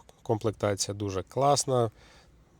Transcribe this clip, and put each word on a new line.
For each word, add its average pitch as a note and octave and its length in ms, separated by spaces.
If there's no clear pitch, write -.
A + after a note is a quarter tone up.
комплектація G#2 720
дуже G2 280
класна. C3 680